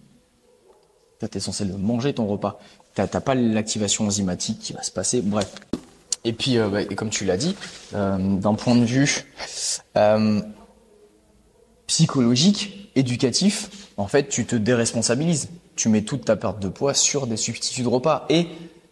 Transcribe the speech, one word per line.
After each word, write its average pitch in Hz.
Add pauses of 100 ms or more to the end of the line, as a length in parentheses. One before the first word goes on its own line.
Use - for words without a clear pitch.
(1200)
T'as, 110
t'es 98
censé 101
le 92
manger, 117
ton 117
repas. 101 (360)
T'as, 117
t'as 92
pas 135
l'activation 110
enzymatique 98
qui -
va -
se -
passer, -
bref. 101 (720)
Et 117
puis, 123
euh, 110
bah, 101
et 98
comme 113
tu 104
l'as 92
dit, 175 (380)
euh, 98 (220)
d'un 107
point 120
de 120
vue, 135 (720)
euh, 107 (1500)
psychologique, 143
éducatif, 127
en 101
fait, -
tu 113
te 123
déresponsabilises. 120 (260)
Tu 120
mets 107
toute 127
ta 139
perte 107
de 98
poids 139
sur 135
des 113
substituts -
de 120
repas. 127
Et, 170 (440)